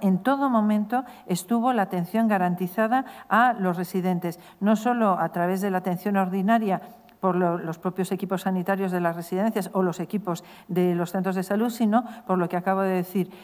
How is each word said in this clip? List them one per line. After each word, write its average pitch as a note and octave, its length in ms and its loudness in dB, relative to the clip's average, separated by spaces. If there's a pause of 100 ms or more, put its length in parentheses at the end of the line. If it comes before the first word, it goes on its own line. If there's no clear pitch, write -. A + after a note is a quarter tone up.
en F#3+ 160 4
todo C4+ 320 0
momento G#3+ 520 0 (220)
estuvo A#3 480 0
la A3 80 2
atención F#3+ 460 0
garantizada G3+ 800 0 (240)
a A#3 240 4
los F#3 240 0
residentes, F3 640 -2 (200)
no G#3 160 4
solo A3 440 2
a E3 100 0
través F3+ 320 0
de G3+ 100 0
la F#3 80 0
atención F#3+ 380 -2
ordinaria G3 640 2 (380)
por F#3 160 2
lo, F3 240 2
los E3 180 -6
propios F#3 340 -4
equipos F#3 300 -2
sanitarios F#3+ 500 -2
de F3+ 80 -2
las E3+ 160 0
residencias F#3+ 580 -2
o F#3+ 100 2
los E3+ 160 0
equipos F3+ 440 -4 (240)
de F3+ 280 2
los F3 160 -2
centros F#3 240 -2
de F#3 80 -2
salud, G#3+ 260 0
sino A3+ 340 2 (220)
por F#3 140 2
lo E3+ 100 0
que F3+ 80 -2
acabo F#3+ 240 0
de F#3+ 140 0
decir. F3+ 340 -2 (140)